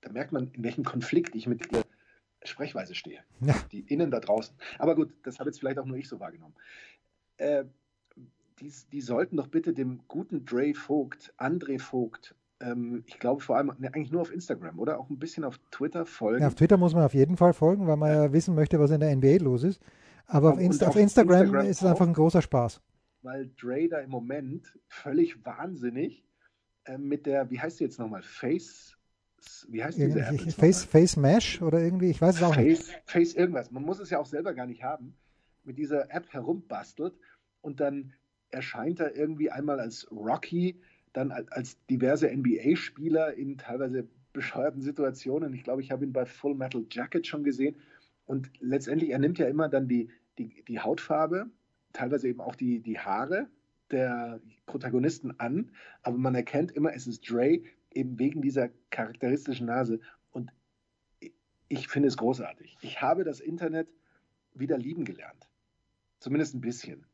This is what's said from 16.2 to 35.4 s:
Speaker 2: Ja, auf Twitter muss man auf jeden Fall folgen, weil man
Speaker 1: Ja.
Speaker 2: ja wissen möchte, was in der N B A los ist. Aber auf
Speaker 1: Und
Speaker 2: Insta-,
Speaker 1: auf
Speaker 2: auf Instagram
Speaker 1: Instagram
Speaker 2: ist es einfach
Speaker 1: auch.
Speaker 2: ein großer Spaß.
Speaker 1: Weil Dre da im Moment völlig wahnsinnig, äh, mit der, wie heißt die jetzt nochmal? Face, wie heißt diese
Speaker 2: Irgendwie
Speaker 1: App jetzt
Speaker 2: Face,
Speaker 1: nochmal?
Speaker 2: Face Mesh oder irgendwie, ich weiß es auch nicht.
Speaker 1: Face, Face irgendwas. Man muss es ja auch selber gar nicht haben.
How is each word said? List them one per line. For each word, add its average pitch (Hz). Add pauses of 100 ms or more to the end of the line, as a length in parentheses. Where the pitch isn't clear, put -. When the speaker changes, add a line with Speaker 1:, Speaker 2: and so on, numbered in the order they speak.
Speaker 2:
Ja, 147
auf -
Twitter 175
muss 175
man 165
auf 135
jeden 143
Fall 175
folgen, 185
weil 156
man 151
Speaker 1:
Ja. 151
Speaker 2:
ja 139
wissen 165
möchte, 156
was 147
in 156
der 151
N 135
B 135
A 190
los 127
ist. 185 (460)
Aber 156
auf 139
Speaker 1:
Und 180
Speaker 2:
Insta-, -
Speaker 1:
auf -
Speaker 2:
auf 208
Instagram 180
Speaker 1:
Instagram 196
Speaker 2:
ist 196
es 190
einfach 180
Speaker 1:
auch. 170
Speaker 2:
ein 170
großer 160
Spaß. 120 (420)
Speaker 1:
Weil 131 (100)
Dre 135
da 160
im 135
Moment 131 (100)
völlig -
wahnsinnig, 156 (640)
äh, 131
mit 143
der, 139
wie 123
heißt 160
die 170
jetzt 120
nochmal? 107
Face, - (720)
wie 113
heißt 160
diese 127
Speaker 2:
Irgendwie 143
Speaker 1:
App 170
jetzt 165
Speaker 2:
Face, 180
Speaker 1:
nochmal? 156
Speaker 2:
Face 175
Mesh 151
oder 165
irgendwie, 180
ich -
weiß 175
es 165
auch 165
nicht. 156
Speaker 1:
Face, - (120)
Face 170
irgendwas. 160
Man 131
muss 185
es 180
ja 160
auch 147
selber 156
gar 123
nicht 120
haben. 135 (480)